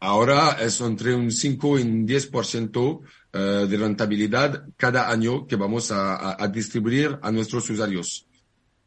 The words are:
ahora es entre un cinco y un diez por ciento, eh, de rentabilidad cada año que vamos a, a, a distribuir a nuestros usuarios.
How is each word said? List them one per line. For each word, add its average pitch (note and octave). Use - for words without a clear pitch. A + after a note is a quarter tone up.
ahora A#2+
es A2+
entre A#2
un A#2+
cinco C#3+
y B2+
un A2+
diez C3+
por A#2
ciento, A#2+
eh, G2
de G#2
rentabilidad G#2+
cada B2
año A2+
que A#2
vamos G#2+
a, G2
a, F#2+
a G2
distribuir A#2
a G#2+
nuestros A2
usuarios. G#2